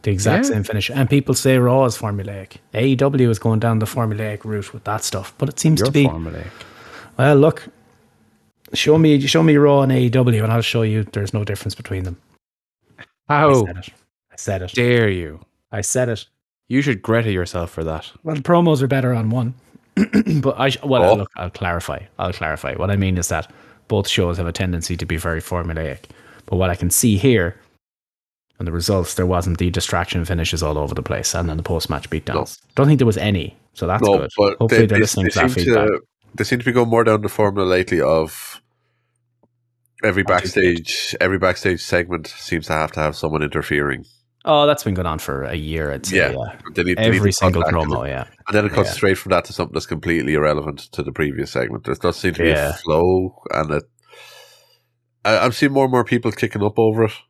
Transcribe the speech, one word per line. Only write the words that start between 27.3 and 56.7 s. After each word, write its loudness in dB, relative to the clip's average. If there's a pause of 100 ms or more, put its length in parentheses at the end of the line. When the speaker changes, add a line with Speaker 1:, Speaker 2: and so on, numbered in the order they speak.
Speaker 1:
and -6
the -4
results, -2
there 0
wasn't 0
the 0
distraction -2
finishes -2
all -2
over -4
the -4
place, -4
and -2
then -4
the -6
post-match -4
beatdowns. -6
Speaker 2:
No. -20
Speaker 1:
Don't 4
think 6
there 6
was 2
any, -2 (200)
so -6
that's 0
Speaker 3:
No, 6
Speaker 1:
good. -2
Speaker 3:
but 4
Speaker 1:
Hopefully 4
Speaker 3:
they, 8
Speaker 1:
they're 2
Speaker 3:
they, 4
Speaker 1:
listening 0
Speaker 3:
they 2
Speaker 1:
to -2
that 2
Speaker 3:
seem 0
Speaker 1:
feedback. 2
Speaker 3:
to, -2 (360)
they -2
seem 0
to -12
be 2
going 4
more 4
down 4
the -6
formula 2
lately 2
of 0 (1400)
every 2
Speaker 1:
How 2
to 0
do 0
it. 4
Speaker 3:
backstage, -8
every 0
backstage 0
segment -2
seems -8
to -6
have -2
to -6
have -2
someone -4
interfering. -4 (400)
Speaker 1:
Oh, 2
that's 0
been -2
going -4
on -6
for -8
a -8
year, -6
I'd -10
say, -4
Speaker 3:
Yeah. 2
Speaker 1:
yeah. -10 (160)
Speaker 3:
They -2
need, -2
they -2
need 2
Speaker 1:
Every 2
Speaker 3:
to -4
cut 0
Speaker 1:
single 0
Speaker 3:
that. 0
Speaker 1:
promo, -2
yeah. -8 (240)
Speaker 3:
And 0
then 2
it -2
cuts 2
Speaker 1:
Yeah. -6
Speaker 3:
straight 2
from -8
that 2
to -16
something -6
that's -6
completely -2
irrelevant 0 (120)
to -8
the -8
previous -4
segment. -6
There -4
does -2
seem -2
to -4
be 2
Speaker 1:
Yeah. 0
Speaker 3:
a -4
flow, 0 (120)
and -2
it, -2 (1400)
I, 4
I'm 2
seeing 2
more 4
and 0
more 2
people -2
kicking -4
up -2